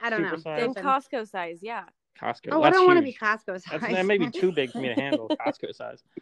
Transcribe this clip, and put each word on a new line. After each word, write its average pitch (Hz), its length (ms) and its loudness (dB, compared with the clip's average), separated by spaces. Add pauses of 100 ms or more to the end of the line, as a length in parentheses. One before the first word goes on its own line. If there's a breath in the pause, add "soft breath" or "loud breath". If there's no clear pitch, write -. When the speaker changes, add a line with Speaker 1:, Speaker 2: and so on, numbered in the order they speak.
Speaker 1:
I 233 60 -2
don't 214 140 0
know. 190 80 -2
Speaker 2:
super 160 100 -6
size. 160 200 -6
Speaker 3:
Then 247 140 -2
Speaker 1:
Something. - 80 -10 (380)
Speaker 3:
Costco 220 100 -8
size, 170 300 -8
yeah. 208 240 -10 (340)
Speaker 2:
Costco. - 340 -6
Speaker 1:
Oh, 311 100 4
I 302 80 8
Speaker 2:
That's 359 80 6
Speaker 1:
don't 370 80 8
wanna 359 160 8
Speaker 2:
huge. 262 180 -4
Speaker 1:
be 220 60 -2
Costco 220 220 -2
Speaker 2:
That's, 185 180 -6
Speaker 1:
size. 156 160 -6
Speaker 2:
that 185 240 0
may 208 100 4
be 170 140 0
too 180 200 0
big 139 200 0
for 139 80 -10
me 131 100 -4
to 117 60 -4
Speaker 1:
<laughs> - 40 -12
Speaker 2:
handle, - 300 -4
Costco - 460 -4
size. 117 280 -14 (200)